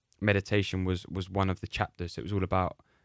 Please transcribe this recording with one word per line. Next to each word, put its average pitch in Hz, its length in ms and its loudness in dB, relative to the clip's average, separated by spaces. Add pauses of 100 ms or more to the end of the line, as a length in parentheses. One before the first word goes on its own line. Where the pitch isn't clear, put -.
(220)
meditation 101 640 2
was, 92 220 0
was 92 220 -6
one 95 200 2
of 90 120 -2
the 90 60 -6
chapters. - 460 -4
So - 60 -10
it 57 40 -6
was 92 100 -4
all 95 100 2
about 92 340 0 (260)